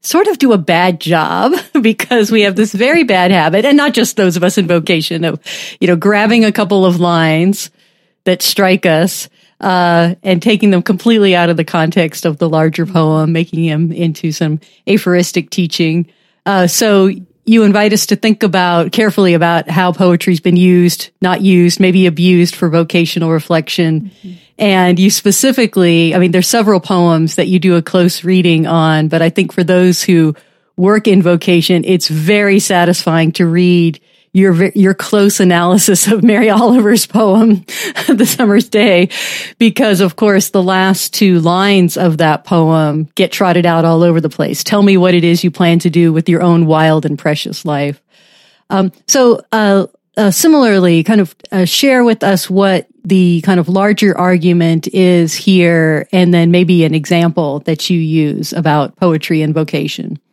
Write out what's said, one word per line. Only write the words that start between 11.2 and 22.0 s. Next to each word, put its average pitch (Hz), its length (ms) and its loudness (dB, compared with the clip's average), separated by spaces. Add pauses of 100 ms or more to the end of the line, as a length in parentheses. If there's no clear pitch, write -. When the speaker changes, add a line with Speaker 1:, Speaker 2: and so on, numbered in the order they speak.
Speaker 1:
out 170 140 2
of 165 80 -2
the 160 60 -4
context 160 600 -2
of 156 120 -2
the 165 120 -2
larger 160 360 -2
poem, 156 460 0
making 165 360 -4
them 156 240 -2
into 160 400 -4
some 151 280 -4 (280)
aphoristic 180 640 -2
teaching." 165 560 -2 (380)
Uh, 190 220 0
so 196 420 2 (360)
you 220 180 4
invite 208 280 2
us 208 140 0
to 208 100 -2
think 214 280 -2
about, 175 500 0
carefully 196 400 0
about 170 360 0
how 180 220 0
poetry's 175 480 0
been 180 160 0
used, 180 540 2 (120)
not 185 200 -2
used, 175 380 2
maybe 185 260 2